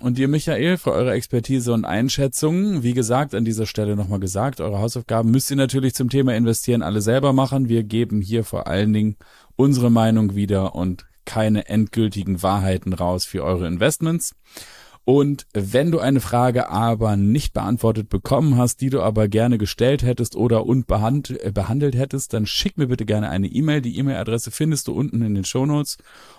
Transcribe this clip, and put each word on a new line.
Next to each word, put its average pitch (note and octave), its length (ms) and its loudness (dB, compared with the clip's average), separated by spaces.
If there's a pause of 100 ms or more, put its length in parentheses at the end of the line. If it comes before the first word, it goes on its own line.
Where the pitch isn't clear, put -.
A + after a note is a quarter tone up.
und B2 160 0
dir, C3+ 100 2
Michael, D#3 480 0
für C#3 160 -2
eure A#2+ 220 2
Expertise A#2+ 580 -2
und A2+ 120 0
Einschätzungen. C#3 1000 0
Wie A#2+ 100 0
gesagt, B2+ 400 0
an A2+ 100 0
dieser A2 220 -2
Stelle G#2 300 -2
nochmal G2 240 -2
gesagt, G2 400 -4
eure G2 180 -4
Hausaufgaben A2+ 540 0
müsst C3 180 2
ihr C#3 60 -2
natürlich C3 380 0
zum B2+ 160 -2
Thema C3 260 2
Investieren A#2 460 0
alle G2+ 180 -2
selber C3 320 2
machen. C3+ 360 2
Wir A#2 140 2
geben G#2+ 380 -2
hier G#2+ 240 -2
vor - 240 -8
allen G#2 240 2
Dingen G#2+ 240 0 (400)
unsere B2+ 340 4
Meinung A2 460 4
wieder G2 380 0
und F2+ 320 -4 (180)
keine G#2+ 440 0
endgültigen G#2 720 0
Wahrheiten F#2+ 500 0
raus F2+ 320 -2
für F2 200 -6
eure F2 240 -2
Investments. D#3 680 -2 (680)
Und C#3+ 480 2
wenn A#2 400 0
du E3 60 0
eine C3+ 220 2
Frage B2 480 0
aber A2 480 0
nicht G#2+ 360 2
beantwortet A2 560 -2
bekommen C3+ 480 2
hast, B2 240 2
die C3+ 100 0
du C3 100 0
aber G#2+ 280 2
gerne A2+ 280 2
gestellt A#2+ 460 0
hättest A#2+ 340 -2
oder A2+ 300 2
und B2 220 2
behand-, A#2 420 0
äh, G2+ 220 -6
behandelt C3+ 420 -2
hättest, C3+ 400 -4
dann G#2+ 100 0
schick - 320 -4
mir C#3+ 120 0
bitte A#2+ 160 -2
gerne G#2+ 260 0
eine F#2+ 160 0
E-Mail. D3+ 360 0
Die A#2+ 160 -6
E-Mail-Adresse A#2 520 -2
findest D#3 380 -2
du - 40 -6
unten A#2 300 -2
in G#2+ 120 0
den G2 100 -2
Shownotes. D3 540 -2 (400)